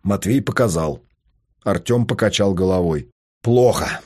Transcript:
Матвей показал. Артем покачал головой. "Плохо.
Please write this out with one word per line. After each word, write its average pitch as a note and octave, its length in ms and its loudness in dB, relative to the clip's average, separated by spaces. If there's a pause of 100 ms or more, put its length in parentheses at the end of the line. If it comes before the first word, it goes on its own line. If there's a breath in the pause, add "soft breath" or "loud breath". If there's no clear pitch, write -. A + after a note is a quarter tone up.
Матвей G2+ 380 0
показал. E2 600 -2 (600)
Артем G#2+ 420 0
покачал G2+ 480 0
головой. F2 560 0 (320)
"Плохо. B2 640 2